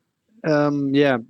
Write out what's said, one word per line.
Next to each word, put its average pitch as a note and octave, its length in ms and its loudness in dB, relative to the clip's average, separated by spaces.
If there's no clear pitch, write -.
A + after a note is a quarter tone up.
um, D3 460 -2
yeah, C#3 240 2